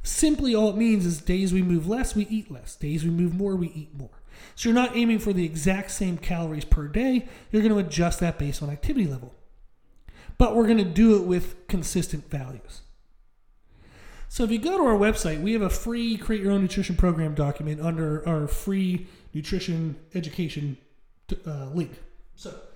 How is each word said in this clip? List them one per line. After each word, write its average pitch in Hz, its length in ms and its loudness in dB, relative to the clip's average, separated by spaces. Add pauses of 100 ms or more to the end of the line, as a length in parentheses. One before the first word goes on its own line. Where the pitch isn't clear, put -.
Simply, 277 540 2
all 214 140 4
it 196 80 -2
means 220 280 4
is 170 140 -2
days 185 320 0
we 185 100 4
move 175 240 2
less, 220 300 0
we 208 120 0
eat 214 220 -6
less. 123 280 -14
Days 151 260 -4
we 170 60 0
move 170 240 2
more, 190 240 -2
we 170 180 -2
eat 151 180 -14
more. 139 280 -16 (340)
So - 140 -2
you're 233 60 6
not 247 200 2
aiming 233 240 2
for 202 140 0
the 180 120 2
exact 165 460 0
same 180 260 -2
calories 160 480 -2
per 147 220 4
day. 247 400 0 (240)
You're 214 100 4
gonna 214 160 4
adjust 170 420 0
that 170 180 0
based 143 240 -4
on 147 80 -6
activity 202 380 0
level. 127 260 -8 (1040)
But 226 180 4
we're 226 120 6
gonna 220 160 6
do 208 320 6
it 185 100 2
with - 420 -2
consistent 170 640 -2
values. 127 520 -12 (1500)
So - 160 -2
if 220 80 0
you 233 60 0
go 339 200 -2
to 339 60 4
our 226 140 6
website, 190 440 2
we 208 120 0
have 226 80 0
a 185 80 0
free 233 480 -2
Create 214 240 -2
Your 196 100 0
Own 196 120 2
Nutrition 185 340 -2
Program 160 380 2
document 151 440 -2
under 160 480 -2
our 156 200 0
free 185 600 -2 (260)
nutrition 165 640 -4 (200)
education 151 600 -4 (520)
t-, 180 180 -2
uh, 143 220 -10
link. 160 240 -6 (440)
So - 180 -16 (220)